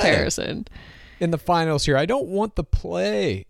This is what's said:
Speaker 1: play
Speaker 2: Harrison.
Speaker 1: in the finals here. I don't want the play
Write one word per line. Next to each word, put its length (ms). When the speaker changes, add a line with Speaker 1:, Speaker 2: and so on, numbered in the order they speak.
Speaker 1:
play 140
Speaker 2:
Harrison. 520
Speaker 1:
in 100
the 80
finals 460
here. 140
I 80
don't 220
want 280
the 80
play 840